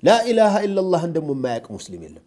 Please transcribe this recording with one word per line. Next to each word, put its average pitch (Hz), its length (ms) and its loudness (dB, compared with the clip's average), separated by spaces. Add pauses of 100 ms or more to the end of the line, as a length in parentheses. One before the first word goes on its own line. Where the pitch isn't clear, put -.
لا 214 180 6
إله 220 400 4
إلا 196 180 -2
الله 185 280 0
ደግሞ 156 240 -4
የማያውቅ 123 400 -4
ሙስሊም 92 300 -14
የለም። 80 260 -20